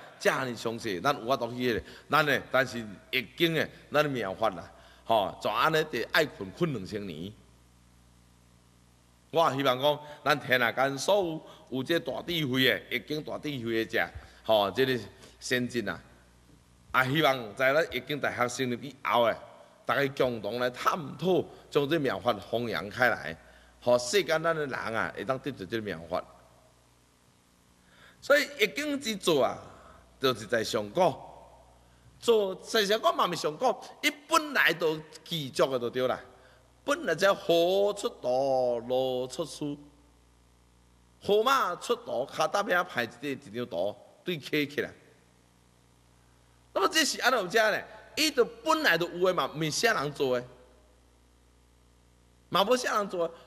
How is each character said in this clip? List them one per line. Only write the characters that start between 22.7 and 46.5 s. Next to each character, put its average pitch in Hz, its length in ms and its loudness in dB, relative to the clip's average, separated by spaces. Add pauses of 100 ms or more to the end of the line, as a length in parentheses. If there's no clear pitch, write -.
扬 92 200 -4
开 120 200 4
来， 80 260 -4 (460)
互 123 160 4
世 185 260 0
间 160 180 0
咱 165 140 0
的 151 100 -4
人 127 80 -6
啊， 104 400 -4
会 101 120 -6
当 131 140 -2
得 147 120 -8
到 104 140 -10
这 113 160 -4
妙 95 180 -8 (100)
法。 85 140 -2 (2000)
所 285 140 6
以 285 100 2 (120)
易 208 80 4
经 285 340 -4
之 220 140 -6
作 160 260 4
啊， 98 160 2 (640)
就 135 120 2
是 110 140 -6
在 113 180 0
上 107 280 -4
古。 170 200 4 (1080)
做， 208 340 2 (100)
实 - 180 0
际 208 40 2
上 214 160 0
讲 330 160 2
嘛， 226 120 2
是 175 60 -4
上 156 220 -4
古， 233 180 0 (280)
伊 294 80 2 (160)
本 311 260 0
来 160 180 4
就 160 240 0 (280)
具 151 260 -6
足 165 220 2
的 131 80 -2
就 117 100 -4
对 127 180 -2
啦。 120 120 -2 (640)
本 - 220 -2
来 170 100 2
才 196 180 4
河 190 640 2
出 - 100 -6 (140)
图， 127 680 0
路 127 380 0
出 131 180 -8
书， 147 320 -8 (1400)
河 208 220 2
马 233 360 2
出 240 180 -2
图， 120 360 -4
脚 156 160 0
踏 202 140 0
遐 180 220 2
排 123 220 -4
一 - 20 -8
张， 143 240 -8
一 131 40 -4
张 120 300 -8
图 98 300 -4 (280)
对 139 140 -4
起 147 300 -2
起 - 140 -4
来。 92 100 -4 (1800)